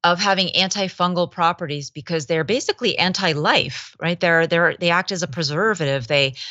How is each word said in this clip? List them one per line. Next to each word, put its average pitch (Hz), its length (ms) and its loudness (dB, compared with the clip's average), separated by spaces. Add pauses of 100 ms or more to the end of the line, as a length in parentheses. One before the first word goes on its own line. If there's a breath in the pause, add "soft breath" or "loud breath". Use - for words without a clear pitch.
of 175 160 4
having 190 280 2
antifungal 180 800 0
properties 165 600 -2
because 156 360 -6
they're 160 180 0
basically 240 540 -2
anti-life, 170 1000 0
right? 170 220 -2
They're, 165 260 4
they're, 170 320 2
they 170 120 0
act 180 200 0
as 180 120 -4
a 180 40 -2
preservative. 151 800 -2
They 139 280 0 (160 loud breath)